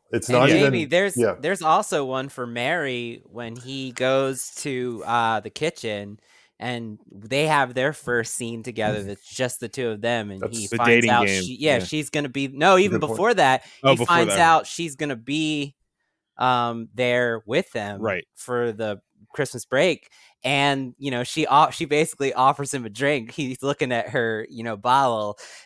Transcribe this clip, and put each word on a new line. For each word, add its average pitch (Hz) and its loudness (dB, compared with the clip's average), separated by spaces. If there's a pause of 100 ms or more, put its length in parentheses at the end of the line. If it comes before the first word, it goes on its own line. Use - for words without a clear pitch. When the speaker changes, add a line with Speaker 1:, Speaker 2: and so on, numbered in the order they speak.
(120)
Speaker 1:
It's 117 -2
Speaker 2:
And 123 6
Speaker 1:
not 135 8
Speaker 2:
Jamie, 139 4
Speaker 1:
even 147 -6
Speaker 2:
there's, 185 2
Speaker 1:
Yeah. 110 2
Speaker 2:
there's 175 -2
also 160 2
one 131 -4
for 127 -10
Mary 120 -4
when 117 -12
he 131 -10
goes 135 -2
to, 123 -6
uh, 113 0
the 104 -10
kitchen 104 -6 (400)
and 117 -8 (120)
they 120 -2
have 135 2
their 135 0
first 120 -2
scene 117 -6
together 107 -4
that's 98 -12
just 127 -4
the 120 -8
two 127 -4
of 104 -6
them, 113 -2
and 95 -12
Speaker 1:
That's 107 -6
Speaker 2:
he 104 -6
Speaker 3:
The 117 -2
Speaker 2:
finds 120 4
Speaker 3:
dating 117 6
Speaker 2:
out 120 4
Speaker 3:
game, 95 0
Speaker 2:
she, 127 -8
yeah, 143 2
Speaker 3:
yeah. 95 -4
Speaker 2:
she's 151 -6
gonna 147 -2
be, 139 -4
no, 160 4
even 190 4
Speaker 1:
Good 156 -2
point. 117 -2
Speaker 2:
before 214 2
that, 135 4 (200)
Speaker 3:
Oh, 139 6
Speaker 2:
he - 6
Speaker 3:
before 117 0
Speaker 2:
finds 170 4
Speaker 3:
that. - 4
Speaker 2:
out 165 6
she's 165 -8
gonna 143 -4
be, 143 -4 (640)
um, 120 0
there 123 0
with 139 -2
them 104 -8
Speaker 3:
Right. 98 -2 (100)
Speaker 2:
for 120 -2
the 104 -6 (320)
Christmas 131 -6
break. 147 0 (340)
And, 139 0
you 139 -8
know, 123 -2
she 156 -2
o-, 147 6
she 165 -8
basically 147 0
offers 139 2
him 127 -6
a 107 -10
drink. 120 -2
He's 131 -6
looking 139 -2
at 117 -2
her, 113 0
you 113 -12
know, 113 -6
bottle, 117 2 (280)